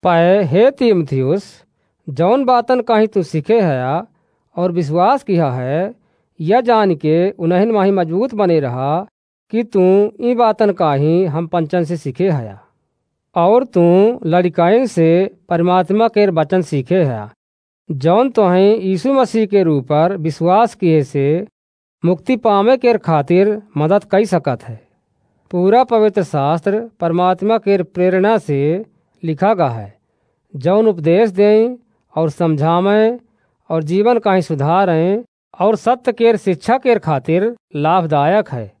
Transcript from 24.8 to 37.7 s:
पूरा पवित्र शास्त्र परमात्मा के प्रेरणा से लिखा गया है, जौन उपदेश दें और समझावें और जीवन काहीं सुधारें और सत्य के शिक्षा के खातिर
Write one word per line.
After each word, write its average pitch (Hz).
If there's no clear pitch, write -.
पूरा 196
पवित्र 214
शास्त्र 160
परमात्मा 180
के 202
प्रेरणा 185
से 139
लिखा 165
गया 170
है, 110
जौन 180
उपदेश 180
दें 214
और 160
समझावें 175
और 165
जीवन 208
काहीं 190
सुधारें 170
और 208
सत्य 240
के 233
शिक्षा 196
के 240
खातिर 165